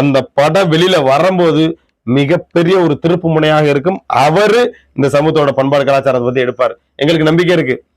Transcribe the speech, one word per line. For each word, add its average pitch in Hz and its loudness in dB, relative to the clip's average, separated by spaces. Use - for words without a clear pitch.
அந்த 135 0
படம் 160 0
வெளியில 180 2
வரும்போது 160 0
மிகப்பெரிய 165 0
ஒரு 151 0
திருப்பு 170 -2
முனையாக 156 2
இருக்கும். 143 -4
அவரு 208 2
இந்த 139 0
சமூகத்தோட 147 0
பண்பாடு 139 0
கலாச்சாரத்தை 131 0
பத்தி 123 -2
எடுப்பாரு, 123 -2
எங்களுக்கு 156 0
நம்பிக்கை 170 2
இருக்கு. 131 -2